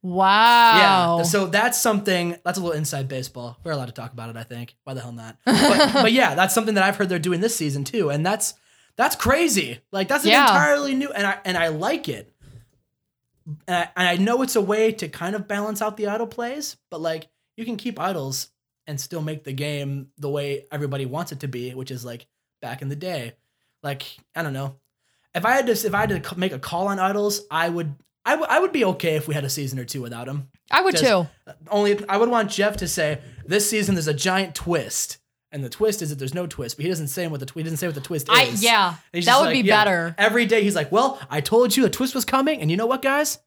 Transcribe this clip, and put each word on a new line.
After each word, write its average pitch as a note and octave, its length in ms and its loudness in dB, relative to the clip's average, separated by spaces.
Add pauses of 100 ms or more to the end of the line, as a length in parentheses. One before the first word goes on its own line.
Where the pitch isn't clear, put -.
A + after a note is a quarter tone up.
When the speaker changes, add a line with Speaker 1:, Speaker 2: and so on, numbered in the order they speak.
Speaker 1:
Wow. G3 1160 6
Speaker 2:
Yeah. E3 60 2
So F#3+ 240 2
that's A3 320 0
something, F#3 640 0
that's F3+ 120 -2
a F#3+ 40 -4
little E3+ 160 -2
inside C#3+ 320 -4
baseball. B2+ 540 -10
We're E3 100 -8
allowed B2+ 140 -6
to A#2 40 -14
talk A#2+ 220 -14
about A#2 160 -12
it, A#2 80 -14
I A#2 60 -12
think. A#2+ 320 -14 (100)
Why C3+ 80 -12
the B2+ 80 -10
hell A#2+ 100 -14
not? A2+ 300 -16
Speaker 1:
<laughs> - 40 -10
Speaker 2:
But, C4 480 4
but A#3+ 200 4
yeah, A3+ 220 4
that's F#3+ 180 2
something A3 220 0
that F#3+ 100 4
I've G3 100 0
heard G3 140 -2
they're F3 100 0
doing F3 220 -2
this A3+ 140 0
season C#3+ 280 -4
too. F3 260 -2
And D3 160 -2
that's, G3+ 280 -2 (420)
that's - 220 0
crazy. A3+ 600 0 (120)
Like, G3 160 -2
that's - 160 0
an G#3 80 4
Speaker 1:
Yeah. C4+ 160 8
Speaker 2:
entirely C#4+ 480 4
new, C#4 160 -2
and G3+ 160 -2
I, G3 180 -2
and F#3 120 0
I E3 100 2
like F3 420 -2
it. G#2+ 240 -10 (1300)
And F3+ 80 -2
I, E3+ 200 0
and F3+ 120 2
I F3 100 2
know A#3 240 2
it's B3+ 140 -2
a A3 60 4
way G#3+ 320 2
to F#3 160 -8
kind G3 260 -8
of G3+ 120 -8
balance G#3 340 -4
out G#3+ 160 -4
the G#3 100 -4
idol A3+ 200 -4
plays, B3 500 -8 (120)
but, D#3+ 120 -10
like, D#3+ 260 -4 (300)
you A3+ 80 -10
can A#3 120 -6
keep A#3 220 -8
idols D3+ 500 -6 (380)
and D3 140 -8
still E3 200 -10
make D3+ 220 -8
the C3+ 100 -10
game C#3 540 -6 (100)
the C#3+ 120 -6
way C#3+ 420 -6
everybody C#3 340 -6
wants D3+ 260 -8
it C#3+ 100 -12
to C#3+ 60 -8
be, B2 260 -8
which C3 180 -12
is, B2 140 -10
like, A#2+ 220 -14 (340)
back B2 200 -12
in C#3 80 -8
the C#3+ 60 -6
day. D3 380 -8 (500)
Like, C#3 220 -8 (300)
I E3 80 -6
don't C#3+ 100 -6
know. C3+ 220 -8 (580)
If F3 120 -2
I A#3+ 80 4
had C4+ 140 2
to, A#3+ 40 2
if G#3 220 0
I G3+ 80 2
had G#3+ 80 0
to F3 200 -4
c-, F3+ 80 -10
make F#3 140 -2
a C3 80 -8
call F3+ 280 -4
on G3 120 -2
idols, G3+ 500 0
I E3 200 0
would, E3 260 -4 (300)
I B3+ 60 2
w-, D4 180 0
I C4+ 100 4
would F#4+ 140 0
be B3+ 120 2
okay F3 300 0
if D3 120 -4
we D#3 60 -4
had D3 120 -4
a C3+ 40 -6
season C3+ 300 -6
or A#2+ 60 -8
two C3 160 -8
without A#2+ 280 -10
'em. C#3 200 -8 (200)
Speaker 1:
I D#4 120 4
would F#4 140 2
Speaker 2:
Just, D4+ 100 4
Speaker 1:
too. F#3 220 4 (200)
Speaker 2:
uh, - 60 -20 (160)
only, G#3 280 2 (100)
I G3 100 0
would A#3+ 120 4
want A3 220 0
Jeff G3+ 260 0
to F3+ 100 -6
say, D3+ 320 -2 (260)
"This G3+ 240 0
season G3+ 260 2
there's D#3+ 140 -2
a D3 40 0
giant F#3 420 0
twist." - 640 -4 (360)
And C#3+ 120 -8
the A#2 40 -10
twist G#3 320 -2
is D#3 100 -6
that D3 80 -6
there's C3 140 -6
no F3 140 -4
twist, B2+ 300 -10
but C#3+ 60 -6
he F3 60 -2
doesn't D#3 200 -4
say F3 180 -6
what D3 140 -6
the D#3 40 -10
tw-, - 100 -16
he D#3+ 80 -6
doesn't D#3+ 140 -4
say F3+ 100 -4
what D#3 80 -4
the C#3 60 -8
twist D3+ 280 -6
Speaker 1:
I, B3 140 8
Speaker 2:
is. A3 200 0
Speaker 1:
yeah, G#3 320 2 (160)
Speaker 2:
He's F3 140 -2
Speaker 1:
that A3+ 60 6
Speaker 2:
just C4+ 100 8
Speaker 1:
would D#4 60 4
Speaker 2:
like, B3+ 160 2
Speaker 1:
be F#3+ 40 2
Speaker 2:
yeah. G#3+ 160 6
Speaker 1:
better. E3+ 340 0
Speaker 2:
Every A3 280 2
day G#3+ 180 2
he's G3 120 2
like, D3 160 -2
"Well, C4 280 2 (100)
I D3+ 120 -2
told A#3 340 4
you C4 100 4
a F#3 40 2
twist C4 240 -2
was C4 120 -2
coming, C4+ 360 0
and D#3 80 0
you F3 80 0
know A3+ 80 0
what, C4 160 0
guys? C#4+ 460 0